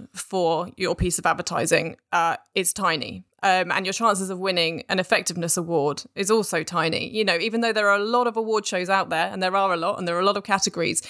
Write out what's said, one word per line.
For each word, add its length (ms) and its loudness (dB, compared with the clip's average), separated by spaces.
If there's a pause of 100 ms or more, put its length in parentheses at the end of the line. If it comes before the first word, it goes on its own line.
(140)
for 640 0
your 180 0
piece 260 0
of 60 -2
advertising, 680 0 (160)
uh, 240 2 (180)
is 200 0
tiny. 500 -2 (200)
Um, 280 4
and 160 0
your 60 -2
chances 360 2
of 80 -6
winning 500 0
an 120 0
effectiveness 580 0
award 460 0 (120)
is 140 -2
also 340 2
tiny. 460 -2
You 160 -2
know, 120 2
even 240 -2
though 120 0
there 140 2
are 80 6
a 80 0
lot 240 2
of 100 -4
award 300 0
shows 200 -2
out 220 2
there, 220 0
and 100 -6
there 140 0
are 180 2
a 40 0
lot, 200 -2
and 100 -4
there 80 -2
are 40 0
a 60 2
lot 120 2
of 60 -8
categories, 680 -2